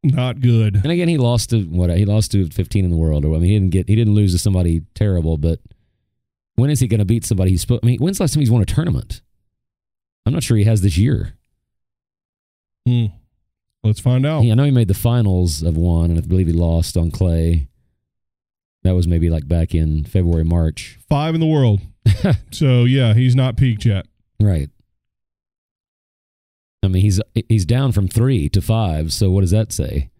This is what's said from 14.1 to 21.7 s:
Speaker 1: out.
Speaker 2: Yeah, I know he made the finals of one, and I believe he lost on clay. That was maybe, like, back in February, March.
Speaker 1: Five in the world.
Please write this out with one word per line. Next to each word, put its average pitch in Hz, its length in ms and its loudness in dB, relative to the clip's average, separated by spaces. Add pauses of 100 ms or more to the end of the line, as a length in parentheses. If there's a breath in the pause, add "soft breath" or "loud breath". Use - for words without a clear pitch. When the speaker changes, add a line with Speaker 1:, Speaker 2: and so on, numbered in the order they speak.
Speaker 1:
out. 151 180 0
Speaker 2:
Yeah, 113 80 2
I 110 40 2
know 135 100 2
he 143 60 2
made 117 160 2
the 95 60 0
finals 92 720 0
of 80 140 -2
one, 85 340 0
and 82 80 0
I - 20 -2
believe 92 240 0
he 82 80 0
lost 82 420 -2
on 82 140 0
clay. 82 580 -2 (1160)
That 92 100 0
was 87 140 0
maybe, 85 240 0
like, 76 160 -4
back 82 260 -2
in 78 300 0
February, 85 400 0
March. 82 560 -2 (100)
Speaker 1:
Five 151 240 -2
in 160 80 -2
the 160 60 0
world. 127 340 2 (240)